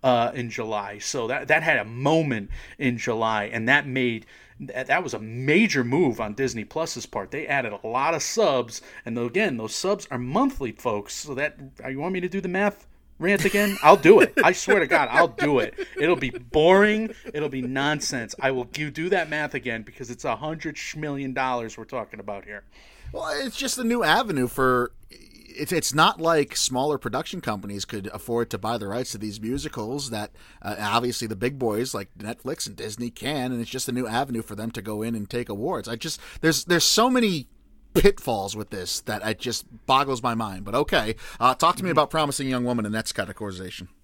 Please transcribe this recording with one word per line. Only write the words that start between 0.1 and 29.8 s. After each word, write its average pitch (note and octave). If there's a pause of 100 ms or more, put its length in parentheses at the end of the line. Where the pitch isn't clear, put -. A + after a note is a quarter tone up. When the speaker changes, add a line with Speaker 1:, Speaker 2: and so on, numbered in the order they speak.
Speaker 1:
in A#2+
July. G#2
So A#2+
that, C3+
that D#3
had D#3
a G2+
moment C3 (280)
in B2
July, A2
and A2+
that C#3+
made, B2 (340)
that, C3
that D#3+
was C3
a G#2
major C3
move A#2+
on G#2+
Disney G#2
Plus's D#3
part. G2
They C#3+
added B2+
a G#2+
lot C#3
of D#3
subs, C3+ (220)
and A#2
though, A#2+
again, B2+
those A2
subs -
are B2+
monthly, C#3+
folks. G#2+
So D3
that, D3 (260)
uh, C3
you C3+
want F3
me F#3
to F3+
do G3
the F#3
math G3 (300)
rant F#3
again? G3+
I'll E3
do G#3
it. - (100)
I F3+
swear G3
to D3+
God, D3+
I'll D3+
do D3
it. - (240)
It'll E3+
be B2+
boring. G3 (180)
It'll D3
be C3
nonsense. C3+
I C3+
will B2+
do, D3+
do D#3+
that E3+
math D3+
again A2+
because A#2+
it's A#2+
a A#2+
hundred D#3
schmillion C#3
dollars B2
we're A2+
talking A2
about G2+
here. G#2 (500)
Speaker 2:
Well, - (160)
it's A#3
just C4+
a B3
new A#3
avenue D#3+
for, B2+ (180)
it's, -
it's D#3+
not D#3+
like D#3+
smaller C3+
production C3
companies G2+
could G2+
afford A#2
to A2+
buy A2
the G2+
rights A#2
to A2
these G#2+
musicals C3